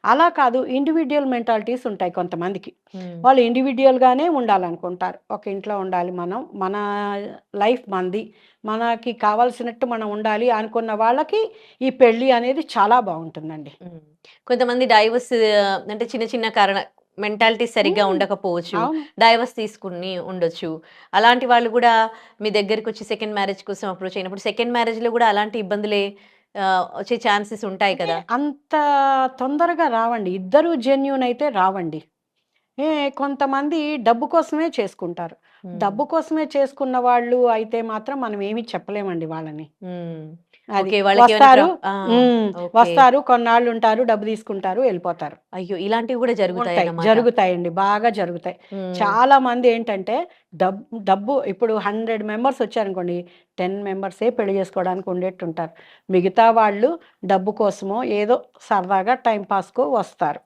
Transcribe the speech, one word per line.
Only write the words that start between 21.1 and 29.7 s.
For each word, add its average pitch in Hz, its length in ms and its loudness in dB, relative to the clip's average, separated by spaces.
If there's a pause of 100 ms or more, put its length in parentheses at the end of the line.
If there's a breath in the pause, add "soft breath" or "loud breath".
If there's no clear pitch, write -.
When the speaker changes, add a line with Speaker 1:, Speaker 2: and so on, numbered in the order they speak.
Speaker 2:
అలాంటి 240 320 4
వాళ్ళు 240 220 4
కూడా 226 420 4 (300 loud breath)
మీ 214 100 -4
దగ్గరికి 214 380 -2
వచ్చి 214 160 -10
సెకండ్ 214 300 -6
మ్యారేజ్ 196 300 -4
కోసం 202 240 -8
అప్రోచ్ 185 280 -8
అయినప్పుడు 190 240 -8
సెకండ్ 240 320 -4
మ్యారేజ్‌లో 233 380 -2
కూడా 233 160 2
అలాంటి 208 320 0
ఇబ్బందులే, 202 560 -2 (440 soft breath)
ఆ, 190 380 0
వచ్చే 202 200 -4
ఛాన్సెస్ 208 480 -2
ఉంటాయి 190 280 0
Speaker 1:
అంటే 180 120 -4
Speaker 2:
కదా? 170 260 -4
Speaker 1:
అంత 285 440 -4 (680)
తొందరగా 302 480 0